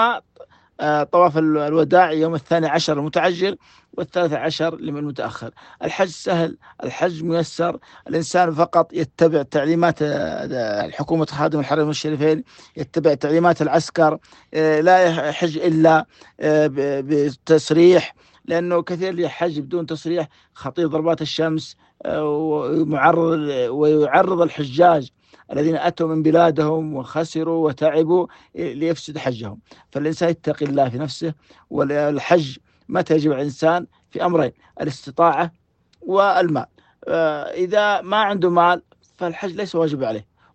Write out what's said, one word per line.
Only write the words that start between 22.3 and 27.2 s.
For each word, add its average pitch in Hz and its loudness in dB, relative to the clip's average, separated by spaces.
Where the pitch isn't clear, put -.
ويعرض 151 2
الحجاج 151 2
الذين 151 0
أتوا 165 -2
من 160 0
بلادهم 156 2
وخسروا 160 -4